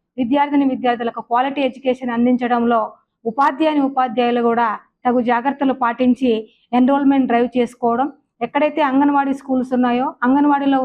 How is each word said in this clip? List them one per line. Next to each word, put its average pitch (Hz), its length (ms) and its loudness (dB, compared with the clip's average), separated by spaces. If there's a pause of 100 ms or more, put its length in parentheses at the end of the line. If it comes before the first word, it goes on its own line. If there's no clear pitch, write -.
(180)
విద్యార్థిని 277 460 0
విద్యార్థులకు 240 560 -2
క్వాలిటీ 262 400 -2
ఎడ్యుకేషన్ 262 500 -4
అందించడంలో 240 720 0 (440)
ఉపాధ్యాయుని, 285 560 0
ఉపాధ్యాయులు 247 640 0
కూడా 233 260 2 (380)
తగు 247 140 2
జాగ్రత్తలు 254 520 -2
పాటించి 254 600 0 (400)
ఎన్రోల్‌మెంట్ 269 540 2
డ్రైవ్ 240 220 0 (100)
చేసుకోవడం, 240 540 -2 (340)
ఎక్కడైతే 294 360 -2
అంగన్వాడీ 277 580 0
స్కూల్స్ 254 320 -4
ఉన్నాయో, 247 500 0
అంగన్వాడీలో 277 640 2